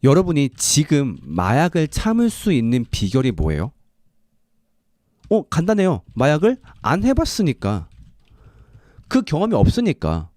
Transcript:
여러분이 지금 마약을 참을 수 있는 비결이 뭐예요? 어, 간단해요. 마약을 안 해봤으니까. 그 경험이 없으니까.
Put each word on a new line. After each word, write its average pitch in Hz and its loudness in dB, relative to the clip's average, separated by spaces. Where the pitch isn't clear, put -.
여러분이 147 2
지금 143 0
마약을 120 0
참을 226 0
수 - -2
있는 120 0
비결이 131 -2
뭐예요? 78 -2
어, 202 0
간단해요. 185 0
마약을 151 2
안 175 -2
해봤으니까. 160 -2
그 254 0
경험이 202 -2
없으니까. 85 0